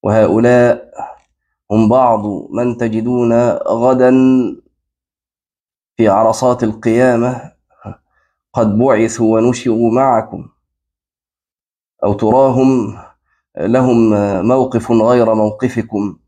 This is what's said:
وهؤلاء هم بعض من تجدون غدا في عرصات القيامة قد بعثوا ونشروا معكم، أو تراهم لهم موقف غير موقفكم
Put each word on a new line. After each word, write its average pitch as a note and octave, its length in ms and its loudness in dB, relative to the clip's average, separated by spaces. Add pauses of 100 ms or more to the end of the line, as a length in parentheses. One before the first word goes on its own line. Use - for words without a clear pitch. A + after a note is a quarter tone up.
وهؤلاء A#2 880 2 (800)
هم A2 180 2
بعض A#2 380 2 (240)
من A#2+ 260 -4
تجدون A#2 560 -2 (200)
غدا B2+ 580 0 (1900)
في A2 120 2
عرصات A2+ 560 0
القيامة A#2+ 880 -2 (1000)
قد G#2+ 260 0
بعثوا A2+ 600 0
ونشروا A#2 540 0
معكم، B2+ 560 -2 (1600)
أو G#2 80 0
تراهم B2 840 2 (600)
لهم A#2 520 2 (380)
موقف B2 440 0
غير A2+ 420 2
موقفكم G#2+ 920 -4